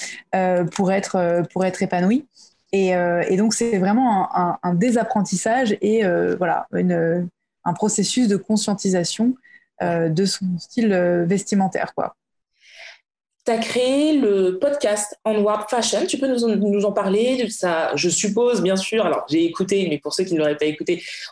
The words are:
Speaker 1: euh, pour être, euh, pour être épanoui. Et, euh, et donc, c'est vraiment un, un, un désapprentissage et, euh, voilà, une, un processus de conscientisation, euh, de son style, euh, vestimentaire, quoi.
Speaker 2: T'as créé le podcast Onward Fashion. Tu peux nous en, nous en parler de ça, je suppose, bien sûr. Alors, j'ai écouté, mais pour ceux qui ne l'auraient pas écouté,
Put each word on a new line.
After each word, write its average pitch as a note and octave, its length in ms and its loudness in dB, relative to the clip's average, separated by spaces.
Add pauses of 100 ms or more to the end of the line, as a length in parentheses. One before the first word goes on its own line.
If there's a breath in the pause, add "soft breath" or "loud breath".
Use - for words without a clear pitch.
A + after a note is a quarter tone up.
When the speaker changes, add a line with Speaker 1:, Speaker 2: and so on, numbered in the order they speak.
(340 loud breath)
Speaker 1:
euh, F#3 300 2
pour F3+ 280 0
être, G3 260 -2
euh, F3 260 2
pour F#3 220 -2
être F#3 180 -2
épanoui. F#3+ 420 0 (460 soft breath)
Et, F#3+ 240 2
euh, F3 320 2
et F#3 80 2
donc, G#3+ 180 2
c'est A#3 260 0
vraiment G#3 540 2
un, F3 180 0
un, - 120 -4
un F3+ 100 0
désapprentissage A3 1080 0
et, G#3+ 240 2
euh, F3 320 0
voilà, E3+ 360 -2
une, F3 540 0 (380)
un F3 80 0
processus G#3+ 560 0
de G3 80 2
conscientisation, G3+ 960 -2 (500 loud breath)
euh, E3+ 240 0
de D#3+ 160 0
son F#3+ 220 -2 (120)
style, A3 360 -2
euh, F3 320 2
vestimentaire, F#3+ 680 0
quoi. - 220 -6 (1300 loud breath)
Speaker 2:
T'as A3+ 140 0
créé C4+ 600 2
le F#3+ 420 2
podcast B3 680 -2
Onward G#3+ 440 0
Fashion. A#3 380 0
Tu D#4+ 100 -4
peux C#4 100 -2
nous A#3+ 180 0
en, G#3+ 100 2
nous G3+ 300 2
en G3+ 60 0
parler G#3+ 520 0
de G#3+ 60 -2
ça, E3 460 -2
je D#3 120 0
suppose, G#3+ 540 0
bien F#3+ 160 2
sûr. G#3 280 0
Alors, D3 240 -2
j'ai E3 140 2
écouté, F#3+ 460 0
mais D3 80 -2
pour D3 160 -8
ceux F#3 100 0
qui F3+ 120 -2
ne D#3 40 2
l'auraient D3+ 180 0
pas D3+ 80 -2
écouté, D#3 380 -4 (280 loud breath)